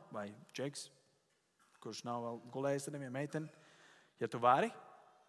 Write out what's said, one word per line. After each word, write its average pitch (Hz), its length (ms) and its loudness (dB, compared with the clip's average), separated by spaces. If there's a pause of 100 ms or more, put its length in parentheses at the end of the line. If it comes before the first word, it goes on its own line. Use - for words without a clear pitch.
(120)
vai 104 180 -6 (240)
džeks, 139 360 -6 (920)
kurš 110 280 -8
nav 120 160 0
vēl 117 160 -4 (120)
gulējis 139 380 0
ar 147 60 -6
nevienu 135 200 -6
meiteni, 151 360 -2 (680)
ja 117 80 2
tu 123 140 -6
vari, 135 300 8 (580)